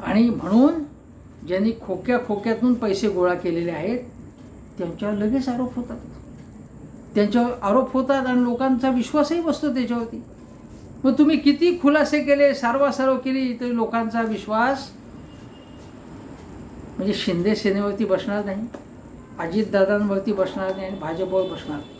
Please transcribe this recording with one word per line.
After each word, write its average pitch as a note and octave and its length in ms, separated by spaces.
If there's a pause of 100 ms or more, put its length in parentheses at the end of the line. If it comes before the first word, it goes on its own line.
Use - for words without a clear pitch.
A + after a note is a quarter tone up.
आणि A3 240
म्हणून G#3+ 440 (720)
ज्यांनी G3 260 (140)
खोक्या G3+ 400
खोक्यातून A3+ 480
पैसे G#3 340
गोळा F3+ 260
केलेले E3+ 360
आहेत F3+ 280 (800)
त्यांच्यावर G3+ 360
लगेच A3+ 340
आरोप B3 280
होतात, - 220 (1160)
त्यांच्यावर A3+ 360 (120)
आरोप B3+ 300
होतात C4 340
आणि B3 160
लोकांचा B3+ 480
विश्वासही D4 500
बसतो D4 340
त्याच्यावरती. A#3 480 (840)
मग C4 140
तुम्ही D4+ 180
किती E4+ 460
खुलासे D4 400
केले, C#4+ 320
सारवासारव C4 600
केली, C4 440
तरी B3 160
लोकांचा A#3 460
विश्वास A3+ 680 (2000)
म्हणजे G3 180
शिंदे F#3 400
सेनेवरती G3+ 500
बसणार G3+ 400
नाही, G3+ 220 (720)
अजितदादांवरती G3 960
बसणार F#3+ 440
नाही F#3+ 120
आणि G3 100
भाजपवर F3+ 440
बसणार D3+ 360
नाही. B2+ 220